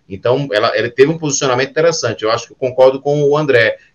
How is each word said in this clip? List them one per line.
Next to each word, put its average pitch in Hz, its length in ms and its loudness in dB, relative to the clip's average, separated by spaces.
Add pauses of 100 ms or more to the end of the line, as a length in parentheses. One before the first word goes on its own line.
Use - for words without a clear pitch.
então 123 420 -2
ela, 110 240 0
ele 113 140 -2
teve 139 220 2
um 165 80 -8
posicionamento 135 500 -2
interessante. 156 540 -2
Eu 107 80 0
acho 120 160 -4
que - 60 -20
eu - 40 -20
concordo 131 420 2
com 147 240 -2
o 143 140 2
André, 123 400 2 (180)